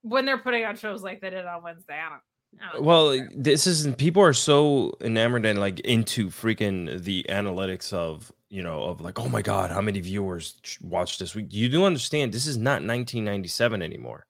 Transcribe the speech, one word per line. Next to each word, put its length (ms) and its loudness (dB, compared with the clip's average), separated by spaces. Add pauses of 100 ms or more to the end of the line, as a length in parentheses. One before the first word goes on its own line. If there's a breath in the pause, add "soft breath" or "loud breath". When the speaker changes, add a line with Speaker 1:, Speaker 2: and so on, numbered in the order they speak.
Speaker 1:
when 240 0
they're 120 0
putting 260 -2
on 140 -6
shows 260 -8
like 160 -10
they 100 -10
did 160 -10
on 160 -10
Wednesday, 380 -12
I 100 -8
don't, 120 -16 (400)
I 120 -12
don't 100 -4
Speaker 2:
Well, 340 6
Speaker 1:
care. 180 -6
Speaker 2:
this 320 4
is, 280 0
people 280 6
are 100 8
so 680 4
enamored 440 2
and, 140 2
like, 220 -2
into 480 2
freaking 760 -2
the 260 -4
analytics 640 -4
of, 400 -6 (180)
you 140 -8
know, 200 -6
of, 180 -6
like, 180 -10
"Oh 80 -4
my 140 -2
God, 300 0
how 100 -2
many 180 -2
viewers 540 -6 (100)
ch-, 180 -14
watched 380 -4
this 160 -8
week?" 140 -8
You 180 0
do 160 4
understand 500 0
this 140 -4
is 100 -4
not 260 0
nineteen 420 -4
ninety-seven 560 0
anymore. 480 -10